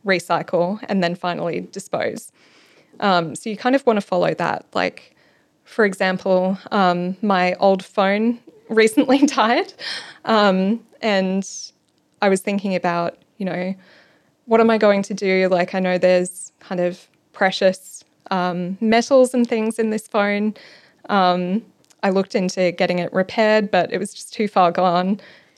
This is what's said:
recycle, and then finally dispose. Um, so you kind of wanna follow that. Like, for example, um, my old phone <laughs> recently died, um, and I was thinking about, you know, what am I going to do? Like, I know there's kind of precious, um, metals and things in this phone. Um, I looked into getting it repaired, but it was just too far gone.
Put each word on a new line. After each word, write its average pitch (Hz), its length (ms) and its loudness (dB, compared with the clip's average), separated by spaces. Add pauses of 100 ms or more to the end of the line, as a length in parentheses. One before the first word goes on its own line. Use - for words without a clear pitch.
recycle, 175 720 -2 (100)
and 196 160 0
then 170 100 -2
finally 170 460 -6 (120)
dispose. - 600 -8 (680)
Um, 175 340 0
so - 160 -10
you 208 60 -6
kind 254 180 0
of 269 120 -2
wanna 214 140 2
follow 175 340 -2
that. 165 380 -4
Like, - 420 -6 (500)
for - 200 -2
example, 185 720 0 (140)
um, 180 500 0
my 180 340 0
old 190 300 2
phone 214 540 0 (160)
<laughs> - 160 -20
recently 247 560 4
died, 254 480 0 (500)
um, 208 560 2 (220)
and 190 440 -2 (760)
I 208 80 4
was 190 100 2
thinking 196 340 -4
about, 175 440 -4 (180)
you 202 80 -8
know, 180 300 -6 (720)
what 226 140 2
am 226 100 4
I 226 80 2
going 202 240 4
to 202 120 -8
do? 185 340 0
Like, 180 260 0
I 190 60 -2
know 180 160 0
there's 180 640 0
kind 185 200 -8
of 180 260 -4 (260)
precious, - 720 -2 (260)
um, 180 500 -4
metals 233 520 4
and 240 160 2
things 220 300 -2
in 220 120 -2
this 214 160 -6
phone. 208 480 0 (540)
Um, 185 560 0 (380)
I 196 80 0
looked 190 240 0
into 185 380 0
getting 180 260 -2
it 175 160 -4
repaired, 214 560 0
but 180 200 2
it - 80 -2
was 196 140 -8
just - 220 -18
too 214 120 -2
far 185 240 4
gone. 185 480 0 (400)